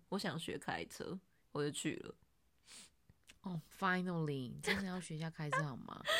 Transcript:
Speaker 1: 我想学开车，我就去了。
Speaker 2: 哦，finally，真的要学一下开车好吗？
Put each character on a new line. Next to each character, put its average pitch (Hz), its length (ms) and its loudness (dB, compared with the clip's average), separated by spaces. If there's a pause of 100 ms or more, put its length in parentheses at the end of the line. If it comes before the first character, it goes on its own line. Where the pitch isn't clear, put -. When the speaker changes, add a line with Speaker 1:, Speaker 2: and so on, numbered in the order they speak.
Speaker 1:
我 190 100 0
想 190 180 0
学 - 220 -2
开 - 280 -2
车， - 300 -6 (360)
我 147 100 2
就 147 80 4
去 - 240 0 (100)
了。 - 80 -8 (1300)
Speaker 2:
哦， 175 180 -2 (180)
finally， 165 840 2
真 196 160 4
的 196 60 0
要 185 140 -2
学 170 160 -6
一 151 60 -2
下 165 80 0
开 151 220 -2
车 151 120 4
好 143 140 -2
吗？ - 260 -8 (180)